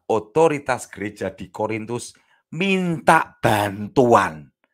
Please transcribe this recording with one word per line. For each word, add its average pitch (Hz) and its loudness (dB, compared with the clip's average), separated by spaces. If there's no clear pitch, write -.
otoritas 139 0
gereja 101 -8
di 95 -16
Korintus 110 -6
minta 180 0
bantuan 104 2